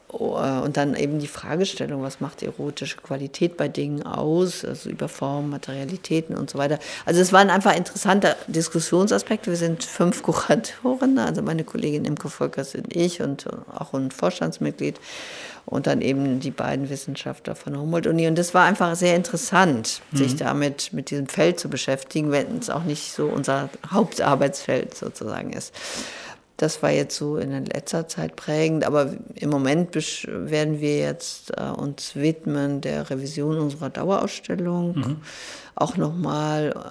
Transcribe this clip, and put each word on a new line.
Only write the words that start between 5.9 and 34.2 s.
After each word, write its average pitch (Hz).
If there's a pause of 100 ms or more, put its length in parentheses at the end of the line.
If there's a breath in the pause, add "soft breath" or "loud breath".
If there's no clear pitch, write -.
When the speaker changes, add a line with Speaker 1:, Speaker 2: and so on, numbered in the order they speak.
Speaker 1:
und -
so -
weiter. 143 (260 loud breath)
Also 170
es 185
waren 196
einfach 190
interessante 190 (100)
Diskussionsaspekte. 185
Wir 170
sind 165
fünf -
<laughs> -
Kuratoren, 254
also -
meine 160
Kollegin 147
Imke 147
Volkers 143
sind -
ich 175
und 139 (300)
auch -
ein 135
Vorstandsmitglied. 151 (640 loud breath)
Und 139
dann 143
eben 135
die 135
beiden 139
Wissenschaftler 139
von 143
der 139
Humboldt-Uni. 165
Und 160
das 175
war 180
einfach 175
sehr 175
interessant, 175 (120)
sich 135
Speaker 2:
Mhm. -
Speaker 1:
damit, 143
mit 147
diesem 143
Feld 175
zu -
beschäftigen, 147
wenn -
es -
auch 165
nicht 147
so 151
unser 139 (240)
Hauptarbeitsfeld 139
sozusagen -
ist. - (800 loud breath)
Das -
war 147
jetzt 143
so 147
in 135
letzter -
Zeit 160
prägend, 156
aber 143 (220)
im -
Moment 147
besch-, -
werden 151
wir 147
jetzt, -
äh, -
uns -
widmen 143
der 147
Revision 147
unserer 147
Dauerausstellung. 175